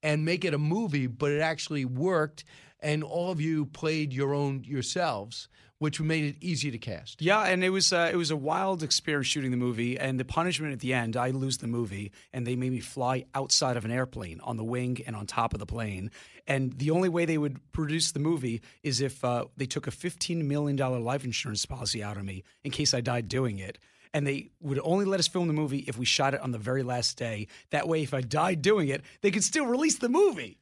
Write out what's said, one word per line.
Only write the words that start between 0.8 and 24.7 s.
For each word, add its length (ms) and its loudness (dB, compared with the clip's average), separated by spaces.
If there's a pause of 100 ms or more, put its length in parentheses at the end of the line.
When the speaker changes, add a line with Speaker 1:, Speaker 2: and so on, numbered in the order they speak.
Speaker 1:
but 240 0
it 100 2
actually 440 -2
worked, 580 0 (380)
and 240 0
all 260 -2
of 100 -2
you 260 2
played 460 -2
your 220 0
own 300 0
yourselves, 840 -2 (300)
which 220 -2
made 240 2
it 160 -2
easy 320 -2
to 60 -6
cast?" 440 -8
Speaker 2:
Yeah, 220 4
and 180 2
it 80 4
was, 220 4
uh, 200 4
it 40 2
was 160 2
a 40 0
wild 460 0
experience 460 0
shooting 240 0
the 40 2
movie, 440 0
and 180 0
the 60 0
punishment 480 0
at 80 -8
the 140 -2
end, 220 0
I 140 0
lose 280 -2
the 100 -6
movie, 420 -4 (220)
and 120 -4
they 120 -2
made 160 -2
me 80 -2
fly 460 -2 (100)
outside 400 2
of 80 -4
an 80 -2
airplane 480 -4
on 160 -6
the 80 -4
wing 420 -2
and 80 -8
on 120 -8
top 260 0
of 80 -4
the 60 -8
plane. 440 -4 (380)
And 300 0
the 140 2
only 160 4
way 160 2
they 140 2
would 200 0 (140)
produce 400 0
the 80 -2
movie 420 0 (220)
is 160 0
if, 240 -2
uh, 220 0 (100)
they 100 -2
took 220 -4
a 20 -4
fifteen 560 -4
million 300 0
dollar 240 0
life 240 -2
insurance 420 -2
policy 380 -4
out 120 -6
of 80 -8
me 200 -8 (180)
in 80 -4
case 240 2
I 60 2
died 260 0
doing 320 0
it. 220 -10 (340)
And 100 2
they 260 -4 (100)
would 240 -2